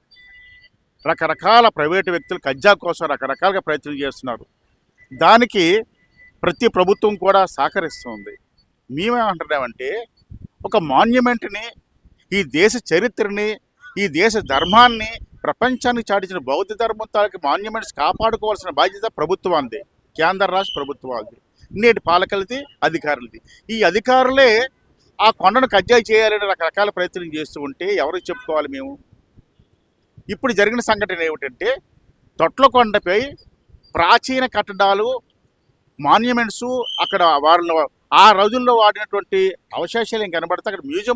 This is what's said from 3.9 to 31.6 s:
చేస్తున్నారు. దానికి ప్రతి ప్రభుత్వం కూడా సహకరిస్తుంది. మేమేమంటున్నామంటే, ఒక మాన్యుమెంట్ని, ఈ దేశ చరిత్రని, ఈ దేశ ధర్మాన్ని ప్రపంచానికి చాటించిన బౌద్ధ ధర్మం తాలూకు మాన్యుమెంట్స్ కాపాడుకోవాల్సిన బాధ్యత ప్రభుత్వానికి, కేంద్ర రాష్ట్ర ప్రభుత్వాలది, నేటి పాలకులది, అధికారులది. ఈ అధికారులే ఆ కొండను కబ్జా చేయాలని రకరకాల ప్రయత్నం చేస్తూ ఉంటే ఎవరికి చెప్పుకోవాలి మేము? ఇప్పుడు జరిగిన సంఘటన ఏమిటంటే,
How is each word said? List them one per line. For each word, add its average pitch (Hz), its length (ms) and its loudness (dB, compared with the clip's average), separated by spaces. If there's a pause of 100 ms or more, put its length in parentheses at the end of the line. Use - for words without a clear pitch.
చేస్తున్నారు. 131 460 -8 (680)
దానికి 208 680 4 (600)
ప్రతి 180 240 0
ప్రభుత్వం 202 480 0
కూడా 190 300 2
సహకరిస్తుంది. 123 920 -6 (540)
మేమేమంటున్నామంటే, 165 1120 -4 (600)
ఒక - 120 0
మాన్యుమెంట్ని, 226 960 0 (640)
ఈ 196 100 0
దేశ 160 300 2 (200)
చరిత్రని, 208 640 -2 (400)
ఈ 202 100 0
దేశ 196 300 0
ధర్మాన్ని 214 720 4 (320)
ప్రపంచానికి 240 720 -2
చాటించిన 190 240 -2
బౌద్ధ 151 420 -4
ధర్మం 220 340 -4
తాలూకు 208 300 -2
మాన్యుమెంట్స్ 214 500 -4
కాపాడుకోవాల్సిన 202 760 -2
బాధ్యత 196 480 -2
ప్రభుత్వానికి, 151 640 -2 (340)
కేంద్ర 190 280 0
రాష్ట్ర 190 300 -2
ప్రభుత్వాలది, 131 640 -10 (440)
నేటి 226 260 2
పాలకులది, 190 560 -2 (200)
అధికారులది. 147 580 -4 (280)
ఈ 220 140 -2
అధికారులే 254 840 2 (540)
ఆ 220 100 4
కొండను 220 360 2
కబ్జా 208 300 2
చేయాలని 214 540 0
రకరకాల 190 380 -2
ప్రయత్నం 180 460 -6
చేస్తూ 151 260 -10
ఉంటే 170 340 -6
ఎవరికి 175 360 -4
చెప్పుకోవాలి 156 360 -4
మేము? 135 300 -12 (1300)
ఇప్పుడు 196 240 -6
జరిగిన 208 260 0
సంఘటన 202 440 -4
ఏమిటంటే, 156 520 -4 (640)